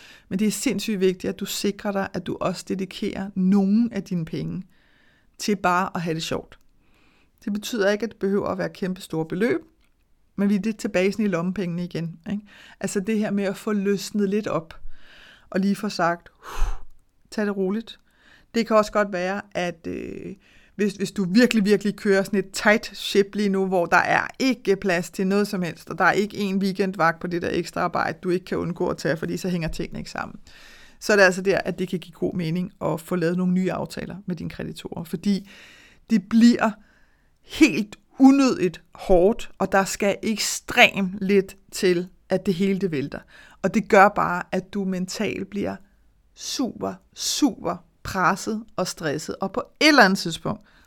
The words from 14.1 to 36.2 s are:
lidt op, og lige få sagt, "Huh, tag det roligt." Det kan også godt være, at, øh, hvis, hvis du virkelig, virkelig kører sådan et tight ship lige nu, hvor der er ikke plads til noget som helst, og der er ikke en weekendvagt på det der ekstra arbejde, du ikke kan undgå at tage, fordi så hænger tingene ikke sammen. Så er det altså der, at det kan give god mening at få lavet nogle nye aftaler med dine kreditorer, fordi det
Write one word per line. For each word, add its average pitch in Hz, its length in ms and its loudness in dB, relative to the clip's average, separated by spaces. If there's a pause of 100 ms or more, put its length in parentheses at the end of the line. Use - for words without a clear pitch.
lidt 208 180 -2
op, - 320 -6 (720)
og 190 100 -2
lige 196 160 2
få 208 140 -6
sagt, 175 440 -2
"Huh, - 500 0 (480)
tag 208 140 -2
det 202 120 -2
roligt." 202 420 -4 (560)
Det 226 120 2
kan 220 80 2
også 214 160 4
godt 208 200 0
være, 185 300 -4 (100)
at, 175 360 -6
øh, - 480 -10 (440)
hvis, 202 140 2
hvis 196 180 -4
du 196 180 -2
virkelig, 226 360 6
virkelig 202 300 2
kører 196 280 2
sådan 196 160 -2
et 196 120 -4
tight - 460 0
ship 196 380 0
lige 202 140 0
nu, 190 160 2
hvor 185 200 2
der 175 120 4
er - 300 2 (120)
ikke 214 360 2
plads 180 340 -2
til 190 180 -4
noget 202 200 2
som 196 140 -4
helst, - 280 -8
og 165 80 -8
der 190 60 2
er 165 80 6
ikke 208 260 0
en 196 200 -2
weekendvagt 190 640 0
på 185 80 -8
det 175 140 -4
der - 100 -2
ekstra 170 300 -4
arbejde, - 420 -2
du 185 60 -4
ikke 175 160 -2
kan 175 120 -4
undgå 175 300 -4
at 156 100 -4
tage, 156 200 -2
fordi 170 200 -6
så 185 120 -4
hænger 170 180 -4
tingene - 320 -8
ikke - 120 -12
sammen. - 280 -10 (600)
Så - 140 2
er 208 40 6
det 202 60 10
altså 185 180 4
der, 185 160 2
at 185 220 -4
det 185 80 -2
kan 175 120 -4
give 170 140 -20
god - 200 -4
mening 170 380 -4 (100)
at 156 200 -2
få - 140 -6
lavet 175 220 0
nogle 180 160 2
nye 185 180 0
aftaler - 440 -8 (100)
med 170 100 -6
dine 170 140 -8
kreditorer, - 540 -10
fordi 190 460 -4 (600)
det 226 200 0